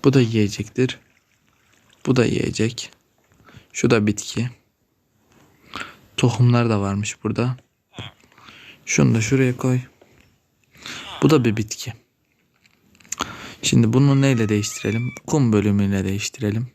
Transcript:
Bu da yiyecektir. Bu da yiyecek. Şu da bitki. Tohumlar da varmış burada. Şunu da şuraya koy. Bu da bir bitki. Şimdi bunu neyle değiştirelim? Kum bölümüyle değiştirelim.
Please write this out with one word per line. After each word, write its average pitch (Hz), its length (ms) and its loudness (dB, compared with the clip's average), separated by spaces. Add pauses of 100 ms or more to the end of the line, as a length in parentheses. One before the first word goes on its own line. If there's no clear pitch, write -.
Bu 135 80 6
da 139 80 6
yiyecektir. 113 760 0 (1080)
Bu 131 100 2
da 120 80 4
yiyecek. - 680 -4 (800)
Şu - 180 0
da 110 160 4
bitki. 113 440 -4 (1700)
Tohumlar 120 540 2
da 104 100 0
varmış 101 440 -6
burada. 117 320 -2 (1300)
Şunu 131 280 2
da 113 60 0
şuraya 127 360 0
koy. 127 240 0 (1400)
Bu 147 80 6
da 147 140 4
bir 107 120 2
bitki. 110 360 -8 (1700)
Şimdi 113 300 2
bunu 135 280 4
neyle 123 280 2
değiştirelim? 107 680 -4 (120)
Kum 131 260 2
bölümüyle 101 520 2
değiştirelim. 107 720 -4